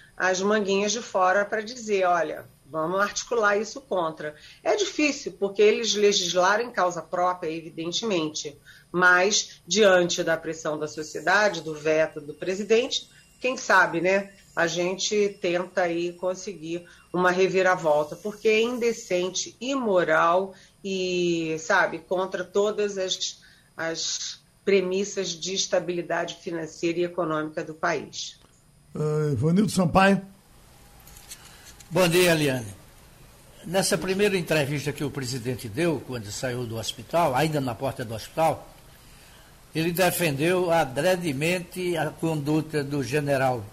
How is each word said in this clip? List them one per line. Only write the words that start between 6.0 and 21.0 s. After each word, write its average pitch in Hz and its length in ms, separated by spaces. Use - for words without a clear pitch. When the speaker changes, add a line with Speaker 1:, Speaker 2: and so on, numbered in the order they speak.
Speaker 1:
em 240 60
causa 180 300
própria, 180 480
evidentemente, 160 1080
mas 180 760
diante 180 560
da 165 140
pressão 156 420
da 151 100
sociedade, 165 760
do 156 120
veto 156 460
do 147 140
presidente, 208 760
quem 254 160
sabe, 170 460
né, 196 280
a 165 120
gente 190 760
tenta 185 420
aí 175 300
conseguir 175 720
uma 180 180
reviravolta, 175 840
porque 214 340
é 214 120
indecente, 220 1000
imoral 190 920
e, 175 760